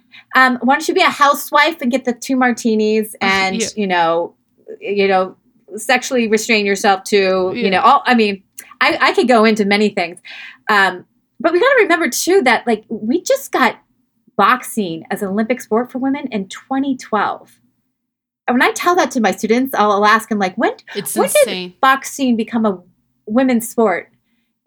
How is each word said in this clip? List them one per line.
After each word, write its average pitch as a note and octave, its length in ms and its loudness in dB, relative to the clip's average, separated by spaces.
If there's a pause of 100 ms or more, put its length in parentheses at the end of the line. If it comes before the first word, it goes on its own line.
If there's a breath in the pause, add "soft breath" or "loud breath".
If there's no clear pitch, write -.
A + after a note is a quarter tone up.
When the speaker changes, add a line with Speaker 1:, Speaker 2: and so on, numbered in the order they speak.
(360 loud breath)
Speaker 1:
Um, B3+ 260 4
why B3 140 2
don't D#4+ 140 -2
you E4+ 40 2
be F#4+ 80 2
a D4+ 80 4
housewife D4 720 2
and B3+ 80 -2
get C4 140 -2
the B3 80 -2
two C4 240 -4
martinis A3 800 0
Speaker 2:
<laughs> - 40 -12
Speaker 1:
and, F#3+ 400 0
Speaker 2:
Yeah. A3 60 -4 (100)
Speaker 1:
you G#3 100 -2
know, E3+ 480 0 (460)
you G3 260 0
know, F#3 300 0 (400)
sexually B3 500 0
restrain G#3+ 380 -2
yourself G3 400 0
to, A3 100 0 (400)
you A#3+ 80 -4
Speaker 2:
Yeah. G3+ 60 0
Speaker 1:
know," F#3 120 0
all, C#4 240 4
I B3 100 4
mean, G#3 280 0 (380 loud breath)
I, C#4+ 180 0
I D4 140 2
could D#4+ 160 2
go A3 160 6
into G#3+ 180 2
many G3+ 260 2
things. F3 300 -6 (500 loud breath)
Um, F#3+ 360 2 (340)
but D#4+ 140 0
we F4 80 4
gotta C5 220 4
remember D#4+ 260 0
too F#4 320 0
that, A#3 260 0
like, A3 220 -2
we A3+ 320 -4
just - 320 -4
got B3+ 240 0 (580)
boxing G3+ 760 -2
as G3 100 -6
an G3+ 80 -4
Olympic A3 320 -2
sport A#3+ 300 -2
for C4 80 -8
women C4+ 320 -4
in G3 180 -6
twenty C4+ 480 -4
twelve. - 600 -6 (880)
And A#3 120 0
when - 80 2
I A4+ 60 -2
tell F4 240 0
that D4 140 0
to B3+ 100 -2
my G3+ 100 2
students, A#3 420 -2
I'll, G#3 200 2
I'll G3+ 120 2
ask G#3+ 240 2
them, G#3 100 -4
like, F#3+ 180 -2
"When, F4+ 160 0 (200)
Speaker 2:
It's - 220 -8
Speaker 1:
when F#4+ 140 2
Speaker 2:
insane. F#3+ 400 0
Speaker 1:
did - 120 -20
boxing C4+ 540 0
become A3 300 -2
a F#3 160 -2 (440)
women's A#3+ 440 0
sport G#3 420 -2 (560)